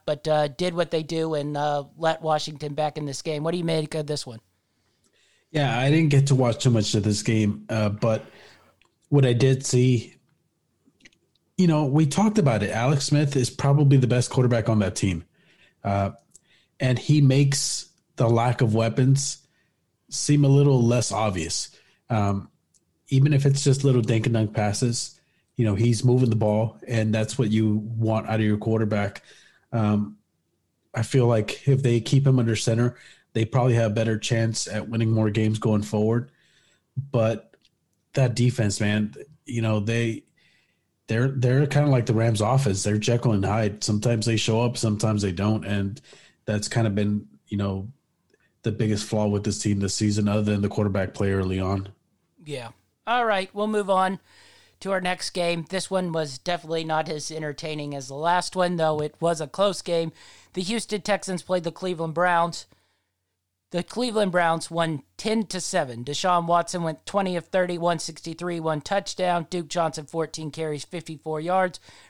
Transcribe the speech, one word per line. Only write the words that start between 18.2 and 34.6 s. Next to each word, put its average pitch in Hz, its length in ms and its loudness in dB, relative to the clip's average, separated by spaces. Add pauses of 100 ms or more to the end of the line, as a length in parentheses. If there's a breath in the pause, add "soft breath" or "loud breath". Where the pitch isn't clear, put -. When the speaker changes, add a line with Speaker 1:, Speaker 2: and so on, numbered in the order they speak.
Speaker 2:
lack 117 300 2
of 113 120 2
weapons 127 640 2 (720)
seem 147 340 2
a 135 40 4
little 139 320 6
less 117 300 2
obvious. 101 600 -4 (380 soft breath)
Um, 101 420 -2 (580)
even 135 240 4
if 139 140 2
it's 139 180 2
just 135 180 2
little 127 180 4
dink 113 260 0
and 113 80 2
dunk 107 200 0
passes, 110 640 -2 (400 soft breath)
you 117 100 2
know, 104 80 2
he's 113 280 2
moving 123 280 4
the 110 60 0
ball, 107 420 0 (100)
and 110 260 0
that's 110 220 -2
what 110 140 0
you 107 320 2 (160)
want 110 280 0
out 110 100 -2
of 110 100 2
your 107 100 2
quarterback. 104 680 -2 (500 loud breath)
Um, 104 440 0 (800)
I 120 80 -2
feel 123 240 2
like 113 420 0
if 139 140 2
they 120 180 2
keep 135 260 2
him 131 120 4
under 113 180 0
center, 117 400 0 (380 loud breath)
they 110 100 0
probably 120 300 2
have 113 160 2
a 104 40 -2
better 113 220 0
chance 113 500 -2